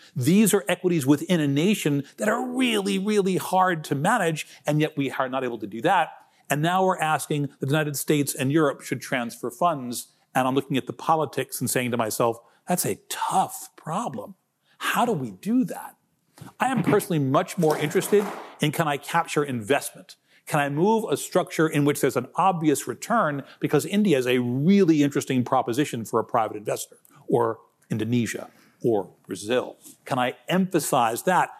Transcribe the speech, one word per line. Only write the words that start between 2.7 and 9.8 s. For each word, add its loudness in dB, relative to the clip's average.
really 2
hard 0
to -2
manage, 0
and 2
yet 0
we -2
are -4
not -4
able -4
to -8
do -10
that. 2
And 0
now 2
we're 0
asking 0
that -6
the -4
United 0
States 0
and 0
Europe 2
should -6
transfer -6
funds, -4